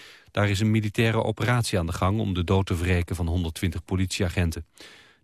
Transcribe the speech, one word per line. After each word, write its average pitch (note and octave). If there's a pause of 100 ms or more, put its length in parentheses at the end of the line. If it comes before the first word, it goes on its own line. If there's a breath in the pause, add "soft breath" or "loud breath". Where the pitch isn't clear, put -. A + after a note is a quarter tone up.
(320 loud breath)
Daar G#2
is G2
een A2
militaire A2
operatie A2+
aan E2
de E2
gang F#2+
om G2+
de F2+
dood F#2+
te F#2
wreken F2
van E2+
honderdtwintig E2+
politieagenten. F2+ (580 loud breath)